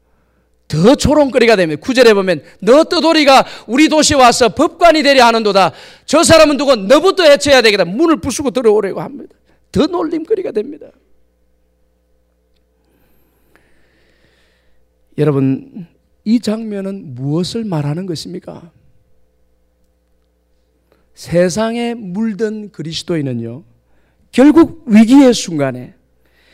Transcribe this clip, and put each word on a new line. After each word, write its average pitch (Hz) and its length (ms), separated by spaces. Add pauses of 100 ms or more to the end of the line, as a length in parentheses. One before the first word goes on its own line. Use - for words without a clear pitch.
(680)
더 175 280
조롱거리가 247 600
됩니다. 160 260
구 262 120
절에 233 200
보면 190 300 (160)
"너 254 240
떠돌이가 269 640 (220)
우리 285 200
도시에 302 300
와서 247 320
법관이 320 520
되려 269 240
하는도다. 208 460 (340)
저 320 180
사람은 311 340
누구? 262 180
너부터 294 480
해쳐야 277 380
되겠다." 202 240
문을 277 320
부수고 277 340
들어오려고 208 500
합니다. - 320 (380)
더 247 160
놀림거리가 349 640
됩니다. 226 360 (4000)
여러분, 139 680 (380)
이 226 140
장면은 196 760
무엇을 156 480
말하는 165 420
것입니까? 170 680 (2500)
세상에 226 800
물든 214 760
그리스도인은요, 143 920 (680)
결국 285 540
위기의 240 480
순간에 135 600 (580)